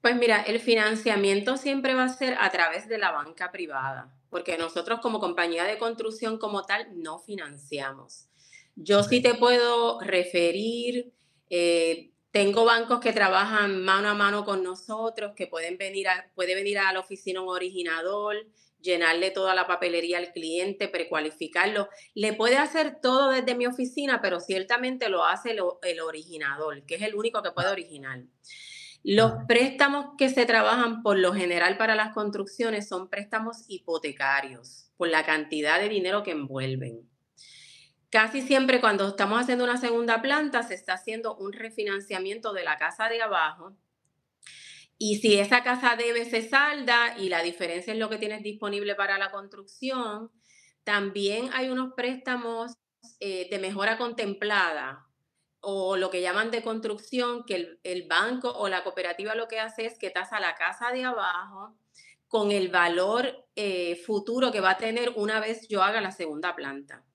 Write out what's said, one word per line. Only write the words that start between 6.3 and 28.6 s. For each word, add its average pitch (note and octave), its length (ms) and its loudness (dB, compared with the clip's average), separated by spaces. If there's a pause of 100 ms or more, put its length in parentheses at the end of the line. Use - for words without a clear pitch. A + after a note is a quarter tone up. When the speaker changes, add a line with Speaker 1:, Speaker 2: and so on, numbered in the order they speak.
Speaker 1:
como G#3 280 -4
tal G3+ 360 -4
no D#3+ 200 -10
financiamos. C#3+ 1040 -12 (480)
Yo G3+ 280 4
Speaker 2:
Ok. G3+ 60 0
Speaker 1:
sí B3 140 4
te A#3+ 140 6
puedo A#3+ 640 4
referir, G3 1120 0 (360)
eh, E3+ 600 2 (220)
tengo G3+ 320 6
bancos A#3 340 4
que A#3+ 140 0
trabajan G3+ 720 4
mano G3 240 4
a G#3 60 2
mano G#3 300 2
con G3 200 0
nosotros, G#3+ 720 -6
que F3+ 100 -6
pueden E3+ 320 -6
venir G3 300 -4
a, F#3 260 0
puede F#3 220 0
venir G3+ 240 0
a F#3+ 120 4
la F#3+ 60 0
oficina F#3+ 420 -6
un F#3 100 -6
originador, F3+ 840 -2 (480)
llenarle E3+ 480 2
toda F#3+ 240 2
la F#3 120 2
papelería F3 520 0
al F3 140 -8
cliente, F3+ 560 -4
precualificarlo. F3 1000 -2 (260)
Le G#3+ 180 0
puede A3+ 260 4
hacer D4+ 420 0
todo C4 300 4
desde B3+ 240 0
mi B3 120 0
oficina, B3+ 540 -2
pero F3+ 200 0
ciertamente A#3+ 680 -2
lo F3 160 2
hace F#3+ 280 0
el G#3+ 80 -2
o-, F3+ 220 -2
el E3+ 180 -2
originador, D#3 840 -6
que D#3+ 120 -6
es G3 60 -6
el G#3+ 120 -4
único A3 280 -2
que F3 100 -4
puede F3+ 180 0
originar. C#3 540 -8 (800)